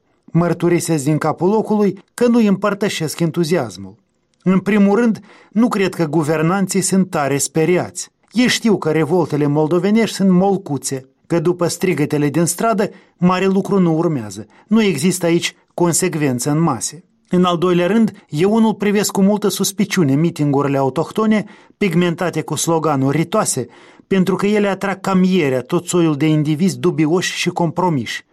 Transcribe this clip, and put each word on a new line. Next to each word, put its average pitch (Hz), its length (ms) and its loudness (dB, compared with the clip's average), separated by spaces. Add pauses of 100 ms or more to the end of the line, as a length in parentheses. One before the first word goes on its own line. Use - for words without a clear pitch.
(240)
Mărturisesc 170 800 0
din 151 140 0
capul 156 300 -2
locului 208 500 0 (160)
că 233 120 0
nu 240 120 4
împărtășesc 196 800 0
entuziasmul. 151 760 -2 (480)
În 185 160 2
primul 202 400 2
rând, 233 220 0 (300)
nu 233 180 2
cred 196 260 -2
că 165 120 -2
guvernanții 165 760 0
sunt 185 300 0
tare 143 280 0
speriați. 160 720 -2 (220)
Ei 240 140 2
știu 214 320 2
că 156 120 -2
revoltele 151 560 0
moldovenești 175 680 0
sunt 196 140 2
molcuțe, 180 760 0 (180)
că 170 140 0
după 175 260 0
strigătele 151 640 -2
din 151 160 0
stradă, 214 460 -2 (260)
mare 180 300 0
lucru 190 320 0
nu 165 180 2
urmează. 117 500 -4 (200)
Nu 220 160 2
există 175 440 0
aici 170 280 0 (200)
consecvență 151 760 -2
în 147 100 0
mase. - 440 -4 (240)
În 180 160 2
al 175 140 0
doilea 175 280 2
rând, 220 260 2 (160)
eu 180 240 0
unul 220 220 2
privesc 208 360 0
cu 196 100 -4
multă 202 280 2
suspiciune 190 680 0
mitingurile 143 640 0
autohtone, 170 680 0 (320)
pigmentate 170 680 0
cu - 120 -6
sloganuri 147 600 0
ritoase, 165 500 -2 (400)
pentru 190 300 2
că 190 100 -2
ele 208 220 2
atrag 190 320 -4
ca 190 140 -2
mierea 180 460 2
tot 170 260 -4
soiul 165 300 2
de 143 100 0
indivizi 151 520 0
dubioși 156 580 0
și - 120 -4
compromiși. 170 840 -2